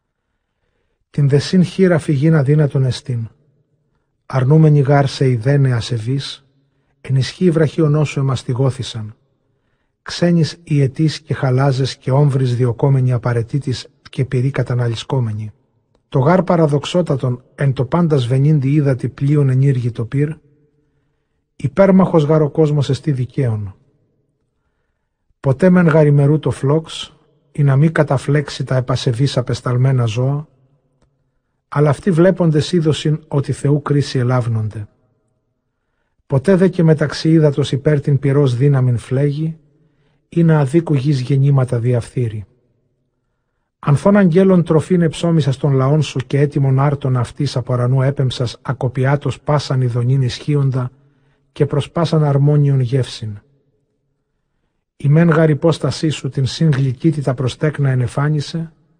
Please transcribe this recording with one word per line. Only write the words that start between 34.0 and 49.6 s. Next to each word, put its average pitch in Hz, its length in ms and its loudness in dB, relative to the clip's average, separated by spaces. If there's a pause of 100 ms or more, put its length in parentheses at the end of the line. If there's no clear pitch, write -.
ελάβνονται. 113 680 -4 (1400)
Ποτέ 180 300 2
δε 185 120 2
και 180 140 0
μεταξύ 156 480 0
ύδατος 151 420 2
υπέρ 143 280 0
την 139 180 0
πυρός 139 380 2
δύναμην 127 420 2
φλέγει, 147 600 -4 (680)
ή 170 160 0
να 160 140 4
αδίκου 156 360 0
γης 135 260 0
γεννήματα 135 580 0
διαφθείρει. 113 680 -4 (1300)
Ανθών 196 380 2
αγγέλων 185 480 4
τροφήν 170 380 0
εψώμησα 160 500 0
στον 139 200 -2
λαόν 135 300 2
σου - 240 -6
και 139 140 -2
έτοιμον 135 380 0
άρτων 139 380 -2
αυτής 131 400 -6
από 127 160 -4
αρανού 123 300 0
έπεμψας 131 600 -4
ακοπιάτος 131 800 -4
πάσαν 143 400 -2